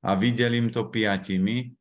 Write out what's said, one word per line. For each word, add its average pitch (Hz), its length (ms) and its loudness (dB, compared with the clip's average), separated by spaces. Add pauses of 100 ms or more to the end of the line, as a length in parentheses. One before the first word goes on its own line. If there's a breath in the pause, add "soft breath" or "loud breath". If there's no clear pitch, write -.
a 98 160 0
vydelím 120 560 2
to 113 160 -2
piatimi 104 920 -2